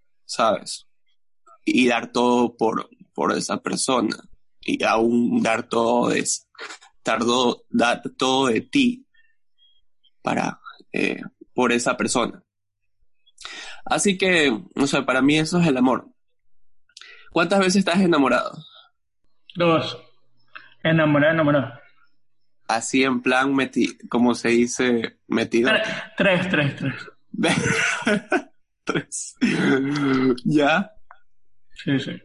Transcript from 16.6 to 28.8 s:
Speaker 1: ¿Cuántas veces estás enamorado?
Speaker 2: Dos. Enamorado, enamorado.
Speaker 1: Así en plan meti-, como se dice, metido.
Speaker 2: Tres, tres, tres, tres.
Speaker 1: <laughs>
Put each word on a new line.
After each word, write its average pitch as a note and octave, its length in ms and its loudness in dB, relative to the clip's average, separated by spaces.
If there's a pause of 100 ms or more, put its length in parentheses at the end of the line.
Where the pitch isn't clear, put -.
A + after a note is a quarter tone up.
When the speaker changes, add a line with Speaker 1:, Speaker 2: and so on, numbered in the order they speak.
Speaker 1:
¿Cuántas F3 300 2
veces F#3 160 2
estás F#3+ 240 2
enamorado? C#3+ 580 2 (1000)
Speaker 2:
Dos. D#3+ 400 0 (840)
Enamorado, D#3 520 4
enamorado. D3 380 0 (920)
Speaker 1:
Así A#2 360 0
en B2+ 200 0
plan C3 320 0
meti-, B2+ 420 -2 (120)
como A#2+ 260 2
se A#2 160 -4
dice, A#2+ 760 0
metido. A#2 440 0
Speaker 2:
Tres, F#3 760 -2
tres, - 20 -
tres, C#3+ 260 -2
tres. - 800 -4 (480)
Speaker 1:
<laughs> - 800 -4